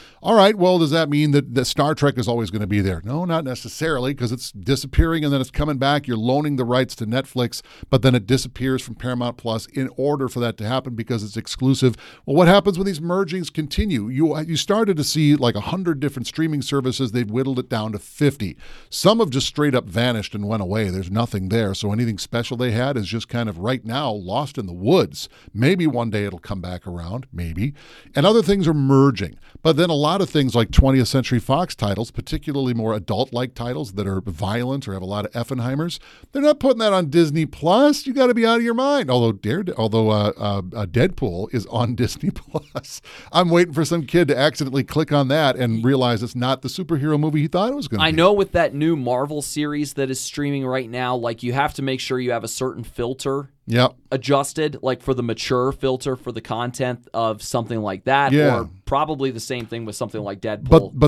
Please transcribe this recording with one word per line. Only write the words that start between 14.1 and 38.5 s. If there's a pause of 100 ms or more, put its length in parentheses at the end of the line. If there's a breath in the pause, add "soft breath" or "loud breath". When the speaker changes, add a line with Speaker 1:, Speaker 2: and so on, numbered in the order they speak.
Speaker 1:
you
started
to
see,
like,
a
hundred
different
streaming
services.
They've
whittled
it
down
to
fifty. (340 loud breath)
Some
have
just
straight
up
vanished
and
went
away.
There's
nothing
there.
So
anything
special
they
had
is
just
kind
of
right
now
lost
in
the
woods. (220 soft breath)
Maybe
one
day
it'll
come
back
around,
maybe. (420 loud breath)
And
other
things
are
merging. (280 soft breath)
But
then
a
lot
out
of
things
like
twentieth
Century
Fox
titles,
particularly
more
adult-like
titles
that
are
violent
or
have
a
lot
of
Effenheimers. (320 loud breath)
They're
not
putting
that
on
Disney
Plus.
You
gotta
be
out